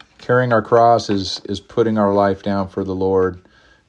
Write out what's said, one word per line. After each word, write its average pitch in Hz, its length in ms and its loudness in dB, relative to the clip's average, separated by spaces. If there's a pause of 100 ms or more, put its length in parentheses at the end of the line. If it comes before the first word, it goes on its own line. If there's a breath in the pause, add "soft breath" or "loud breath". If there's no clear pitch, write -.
(160)
carrying 123 360 0
our 107 100 2
cross 117 480 2
is, 95 340 -4
is 98 160 -8
putting 110 380 -2
our 101 160 2
life 101 280 0
down 98 260 -4
for 98 160 -6
the 95 100 -6
Lord, 92 480 -2 (460 soft breath)